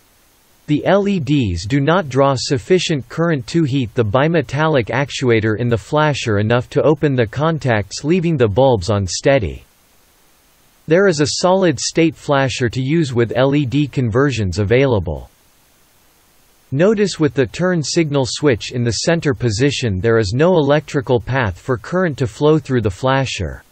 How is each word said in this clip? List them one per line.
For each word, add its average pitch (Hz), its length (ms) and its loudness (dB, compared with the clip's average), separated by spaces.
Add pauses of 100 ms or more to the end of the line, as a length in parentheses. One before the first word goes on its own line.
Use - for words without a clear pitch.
(680)
The 147 200 -2
L 196 220 2
E 202 100 -2
Ds 113 480 -2
do 131 120 0
not 156 300 0
draw 135 280 2
sufficient 151 760 -2
current 160 380 -2
to 170 160 0
heat 127 300 -2
the 120 100 2
bimetallic 143 800 0
actuator 117 720 0
in 123 100 -2
the 117 80 2
flasher 139 640 -2
enough 120 320 0
to 143 120 0
open 147 340 2
the 120 100 2
contacts 131 760 -2
leaving 165 360 0
the 120 100 4
bulbs 113 400 2
on 101 180 0
steady. 107 580 -2 (1200)
There 180 200 4
is 156 140 2
a - 200 0
solid-state 175 720 2
flasher 135 560 -2
to 127 100 -6
use 139 320 0
with 117 240 0
L 139 180 2
E 147 120 2
D 143 220 0
conversions 117 720 0
available. 101 680 0 (1400)
Notice 196 480 0
with 147 140 2
the 135 120 0
turn 175 360 -2
signal 143 440 0
switch - 460 -2
in 127 100 -2
the 117 80 0
center 156 440 0
position 117 640 -2
there 113 180 2
is 104 160 0
no 170 220 4
electrical 143 640 0
path 120 380 -2
for 127 180 -4
current 175 420 -4
to 135 80 0
flow 151 320 2
through 131 220 0
the 104 100 0
flasher. 123 800 -2